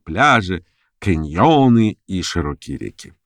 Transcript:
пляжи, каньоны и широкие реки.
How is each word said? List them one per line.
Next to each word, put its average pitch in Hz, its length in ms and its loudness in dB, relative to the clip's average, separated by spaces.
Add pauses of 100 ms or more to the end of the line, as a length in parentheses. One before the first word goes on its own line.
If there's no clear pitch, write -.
пляжи, 95 640 0 (340)
каньоны 107 960 2 (100)
и 92 140 -4
широкие 73 560 -8
реки. - 360 -16 (120)